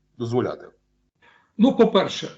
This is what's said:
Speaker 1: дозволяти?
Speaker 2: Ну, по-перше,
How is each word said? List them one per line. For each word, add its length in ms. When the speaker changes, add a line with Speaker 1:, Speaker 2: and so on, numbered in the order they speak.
Speaker 1:
дозволяти? 500
Speaker 2:
Ну, 180
по-перше, 600